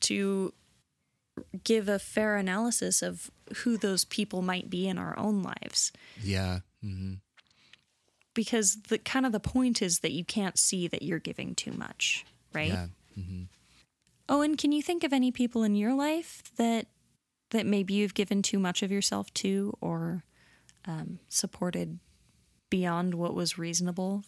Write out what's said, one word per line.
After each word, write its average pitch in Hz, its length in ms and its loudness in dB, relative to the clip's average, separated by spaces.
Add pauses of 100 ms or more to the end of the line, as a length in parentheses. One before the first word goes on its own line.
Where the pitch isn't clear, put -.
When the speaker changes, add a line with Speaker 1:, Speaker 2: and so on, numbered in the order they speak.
Speaker 1:
to 196 520 0 (1080)
give 220 260 2
a 196 100 2
fair 214 380 0
analysis 190 640 0
of 180 280 -6 (280)
who 233 200 2
those 196 280 0
people 202 360 -2
might 180 280 -2
be 185 180 -2
in 180 100 -2
our - 200 -6
own 202 260 0
lives. - 480 -4 (300)
Speaker 2:
Yeah. 95 380 0 (240)
Mm-hmm. 95 320 -6 (1200)
Speaker 1:
Because 214 500 2
the, 220 140 0
kind 262 280 0
of 233 80 2
the 208 60 0
point 254 420 2
is 180 180 2
that 160 140 0
you 170 100 -4
can't 190 340 -2
see 175 300 2
that - 140 -4
you're 156 180 -2
giving - 340 -6
too - 200 -6
much, - 520 -4 (280)
right? 156 160 0
Speaker 2:
Yeah. 90 180 0 (320)
Mm-hmm. 92 240 -8 (840)
Speaker 1:
Owen, 294 260 4
can 294 160 2
you 294 100 2
think 339 220 0
of 277 80 0
any 254 200 4
people 240 320 0
in 208 120 4
your 208 180 2
life 302 500 -2 (140)
that, 233 300 2 (640)
that 220 160 2
maybe 196 280 2
you've 202 200 2
given 196 280 2
too 196 180 0
much 180 240 0
of 190 80 -2
yourself 202 440 0
to 196 460 0
or, 170 420 -2 (640)
um, 165 420 -8
supported 175 720 -2 (680)
beyond 180 460 2
what 175 200 -2
was 175 220 0
reasonable 180 720 -2